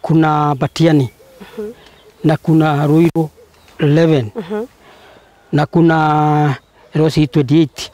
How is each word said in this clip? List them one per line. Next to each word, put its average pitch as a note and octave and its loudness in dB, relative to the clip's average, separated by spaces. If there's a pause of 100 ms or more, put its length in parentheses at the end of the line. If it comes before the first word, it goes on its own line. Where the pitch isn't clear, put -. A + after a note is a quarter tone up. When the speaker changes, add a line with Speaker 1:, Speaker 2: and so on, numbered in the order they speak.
Speaker 1:
Kuna D3+ 0
Batiani. D3 0 (480)
Speaker 2:
Mhm. G#3+ -10 (540)
Speaker 1:
Na D#3 0
kuna D#3 0
Ruiru D#3+ 0 (480)
eleven. D3+ 0
Speaker 2:
Mhm. G#3 -8 (880)
Speaker 1:
Na D3+ 0
kuna D3+ 0 (380)
Rosi D3+ 0
twenty-eight. D3 0